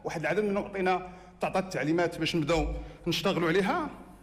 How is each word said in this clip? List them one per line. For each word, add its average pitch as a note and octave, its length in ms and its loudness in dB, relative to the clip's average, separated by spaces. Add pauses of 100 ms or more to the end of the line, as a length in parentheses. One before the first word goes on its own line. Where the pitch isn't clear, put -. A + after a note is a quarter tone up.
واحد D#3 160 -4
العدد E3+ 240 2
منهم G3+ 200 0
عطينا، F#3 480 -2 (280)
تعطى E3+ 180 0
التعليمات E3+ 600 0
باش D#3+ 180 0
نبداو D#3 300 2 (400)
نشتغلوا E3+ 420 2
عليها. G#3+ 420 2 (320)